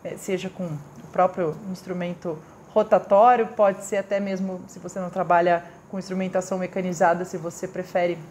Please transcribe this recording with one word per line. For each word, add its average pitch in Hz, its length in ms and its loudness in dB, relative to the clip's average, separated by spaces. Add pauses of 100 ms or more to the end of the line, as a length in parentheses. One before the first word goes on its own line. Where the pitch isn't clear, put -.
eh, 160 140 -10
seja 185 320 -6
com 185 160 -10
o - 460 -12
próprio 180 440 2 (160)
instrumento 175 640 -8 (360)
rotatório, 214 720 6
pode 196 360 2
ser - 140 -4
até 196 220 -2
mesmo, 190 480 -4
se - 120 -20
você 180 200 -10
não 180 100 -6
trabalha 175 540 4 (280)
com 196 80 -8
instrumentação 185 580 -4
mecanizada, 180 680 0
se 180 140 -10
você 170 300 -10
prefere 175 500 -2 (140)